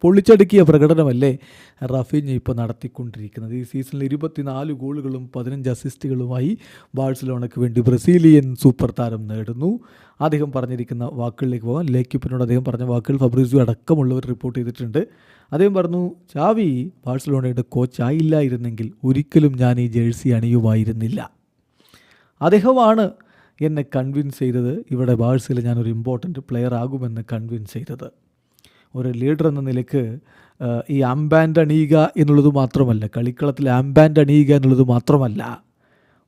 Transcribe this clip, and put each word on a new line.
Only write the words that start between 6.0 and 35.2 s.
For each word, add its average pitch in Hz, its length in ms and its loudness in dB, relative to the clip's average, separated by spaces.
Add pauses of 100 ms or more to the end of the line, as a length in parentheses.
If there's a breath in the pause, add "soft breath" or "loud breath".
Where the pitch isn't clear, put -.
ബാഴ്സലോണയ്ക്ക് 127 680 -6
വേണ്ടി 120 200 0
ബ്രസീലിയൻ 135 760 4
സൂപ്പർ 123 420 2
താരം 113 280 -6
നേടുന്നു. 117 540 -6 (400 soft breath)
അദ്ദേഹം 147 320 -2
പറഞ്ഞിരിക്കുന്ന 123 600 -6
വാക്കുകളിലേക്ക് 120 540 -6
പോകാം. 151 200 -2
ലേക്യുപ്പിനോട് 127 560 -2
അദ്ദേഹം 123 220 0
പറഞ്ഞ 123 180 -6
വാക്കുകൾ 123 360 -2
ഫബ്രിസിയോ 131 440 2
അടക്കമുള്ളവർ 127 640 -2
റിപ്പോർട്ട് 123 320 -8
ചെയ്തിട്ടുണ്ട്. 120 500 -6 (440 soft breath)
അദ്ദേഹം 190 220 2
പറഞ്ഞു, 180 360 -2 (240)
"ചാവി 170 560 -2 (160)
ബാഴ്സലോണയുടെ 127 560 -4
കോച്ച് - 400 -4
ആയില്ലായിരുന്നെങ്കിൽ 123 880 -2 (120)
ഒരിക്കലും 147 480 2
ഞാൻ 123 280 0
ഈ 120 60 0
ജേഴ്സി 117 420 -2
അണിയുമായിരുന്നില്ല. 113 1000 0 (1120 soft breath)
അദ്ദേഹമാണ് 214 680 4 (500 soft breath)
എന്നെ 151 240 -2 (120)
കൺവിൻസ് 139 420 -4
ചെയ്തത്, 127 520 -4
ഇവിടെ 123 240 0
ബാഴ്സയിൽ 120 460 -2
ഞാനൊരു 117 300 -2
ഇമ്പോർട്ടൻ്റ് 123 480 -6
പ്ലെയർ 123 360 -4
ആകുമെന്ന് 120 460 -6 (120)
കൺവിൻസ് 113 400 -10
ചെയ്തത്." 143 380 -14 (840 soft breath)
ഒരു 127 140 -6
ലീഡർ 139 400 0
എന്ന 143 120 -2
നിലയ്ക്ക്, 127 580 -4 (460 soft breath)
ആ, 120 260 -4
ഈ 139 100 0
ആംബാൻഡ് 151 600 2
അണിയുക 156 560 2
എന്നുള്ളത് 147 320 4
മാത്രമല്ല, 131 580 0
കളിക്കളത്തിൽ 127 640 -4
ആംബാൻഡ് 139 500 4
അണിയുക 147 340 6
എന്നുള്ളത് 131 280 4
മാത്രമല്ല, 120 800 0 (640)